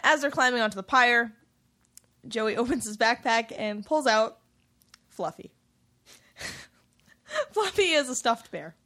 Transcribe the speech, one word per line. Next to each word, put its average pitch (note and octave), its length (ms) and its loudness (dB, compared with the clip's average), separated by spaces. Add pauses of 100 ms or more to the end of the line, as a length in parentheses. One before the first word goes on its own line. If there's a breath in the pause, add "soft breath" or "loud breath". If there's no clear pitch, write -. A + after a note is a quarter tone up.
as D4 180 4
they're C#4 100 -2
climbing B3+ 300 0
onto G#3+ 140 -2
the F#3+ 80 -8
pyre, A#3 480 4 (960)
Joey A3 300 -2
<laughs> - 0 -
opens B3 280 -2
his G#3+ 120 -10
backpack A3+ 600 0
and G#3 280 -6
pulls D#4 200 0
out A3 320 2 (720)
Fluffy. - 420 -10 (840 loud breath)
<laughs> - 40 -20 (1120 loud breath)
Fluffy G4 380 2
is C#4+ 180 2
a B3+ 60 -6
stuffed - 360 -2
bear. E3 240 -12 (100)